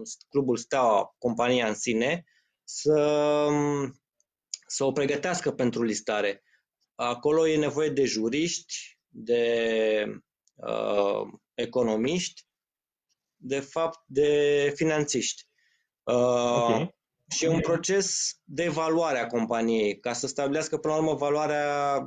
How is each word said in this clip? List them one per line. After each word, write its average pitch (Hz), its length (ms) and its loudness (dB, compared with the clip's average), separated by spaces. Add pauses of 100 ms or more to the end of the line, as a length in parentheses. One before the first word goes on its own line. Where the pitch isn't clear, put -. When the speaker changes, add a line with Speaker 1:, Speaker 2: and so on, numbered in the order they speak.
(280)
Speaker 1:
clubul 127 280 0
Steaua, 117 640 2
compania 120 500 0
în 107 60 -2
sine, 123 500 -2 (400)
să, 147 840 2 (1200)
să - 180 -4
o 135 80 0
pregătească 147 600 -2
pentru 120 300 0
listare. 104 600 -2 (520)
Acolo 147 540 2
e 156 80 2
nevoie 147 320 0
de 139 160 2
juriști, 117 960 -4 (100)
de, 113 960 0 (500)
uh, 104 680 0 (320)
economiști, 120 920 -2 (880)
de 135 240 -6
fapt, 160 460 -4
de 143 720 2
finanțiști. 151 680 -2 (560)
Uh, 120 800 2
Speaker 2:
Ok. 170 140 -4 (360)
Speaker 1:
și - 140 -2
e 160 40 2
un 165 120 2
proces 185 720 -2 (140)
de 147 180 -6
evaluare 160 560 0
a 117 80 -2
companiei, 113 720 0
ca 120 120 -4
să 120 140 -6
stabilească, 147 520 -2
până 156 160 -2
la 156 60 2
urmă, 156 140 2
valoarea, 143 920 0